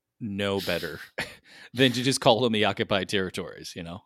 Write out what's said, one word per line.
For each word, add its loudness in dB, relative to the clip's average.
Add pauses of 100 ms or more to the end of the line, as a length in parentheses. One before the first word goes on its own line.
(220)
know -2
better -4 (180)
<laughs> -12
than 4
to -2
just 0
call 6
them 2
the 2
occupied 0
territories, -4
you -10
know? -12